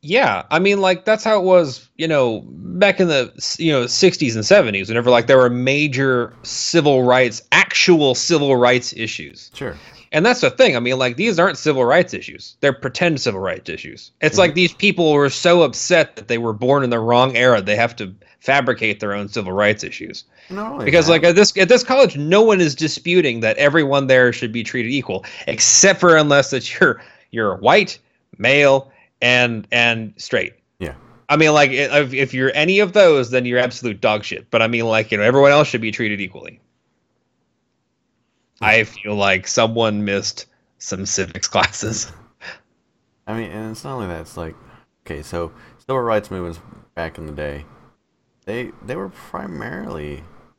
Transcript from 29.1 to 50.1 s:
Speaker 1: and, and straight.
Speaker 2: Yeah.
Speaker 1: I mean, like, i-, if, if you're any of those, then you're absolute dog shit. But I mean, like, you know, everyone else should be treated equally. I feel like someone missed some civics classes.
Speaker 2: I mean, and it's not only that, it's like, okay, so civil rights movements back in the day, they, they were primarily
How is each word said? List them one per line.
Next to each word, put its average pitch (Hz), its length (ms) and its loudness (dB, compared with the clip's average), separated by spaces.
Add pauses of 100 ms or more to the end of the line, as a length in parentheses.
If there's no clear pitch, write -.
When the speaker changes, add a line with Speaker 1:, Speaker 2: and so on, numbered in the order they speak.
Speaker 1:
and, 120 480 0
and 117 460 -2
straight. - 360 -6 (260)
Speaker 2:
Yeah. 73 160 -10 (340)
Speaker 1:
I 147 80 2
mean, 151 160 4
like, 147 160 4
i-, 139 320 0
if, 131 100 -4
if 135 220 -4
you're 131 220 -2
any 175 240 0
of 196 140 -2
those, 156 360 4
then 123 160 -2
you're 123 140 0
absolute 120 420 -6
dog 107 220 -2
shit. - 260 -14
But 113 140 0
I 113 40 0
mean, 117 180 -2
like, 110 260 -2
you 110 80 -2
know, 104 40 0
everyone 139 280 6
else 147 160 4
should 120 120 -6
be 110 120 -6
treated 104 280 -6
equally. - 400 -14 (2000)
I 110 220 2
feel 104 320 -8
like 98 320 0
someone 113 580 0
missed 98 400 -6 (320)
some 95 280 -12
civics 95 420 -6
classes. - 640 -4 (1160)
Speaker 2:
I 110 100 -8
mean, 107 140 -10
and 110 200 -12
it's 110 120 -16
not 139 120 -12
only 110 120 -8
that, 82 140 -10
it's - 160 -18
like, 82 180 -12 (500)
okay, 78 160 -12
so 85 300 -8 (280)
civil 131 220 -6
rights 110 300 -2
movements 87 280 -10 (360)
back 82 220 -10
in 82 80 -16
the 76 60 -14
day, 73 340 -12 (800)
they, 117 260 -8 (140)
they 127 100 -10
were 190 140 -10
primarily - 1120 -14 (360)